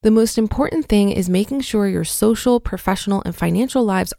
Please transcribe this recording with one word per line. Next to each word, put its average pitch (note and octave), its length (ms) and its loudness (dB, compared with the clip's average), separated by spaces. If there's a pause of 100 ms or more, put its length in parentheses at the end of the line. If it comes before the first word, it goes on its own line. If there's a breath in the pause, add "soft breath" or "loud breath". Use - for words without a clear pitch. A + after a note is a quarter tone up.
The A3 80 4
most A3 260 2
important C4 500 -2
thing G3+ 240 4
is F3+ 200 -2
making G#3+ 320 0
sure G#3 260 0
your F3 160 -2
social, A#3 560 0
professional, G3 640 -4
and E3+ 100 -4
financial G3+ 480 0
lives F#3+ 360 0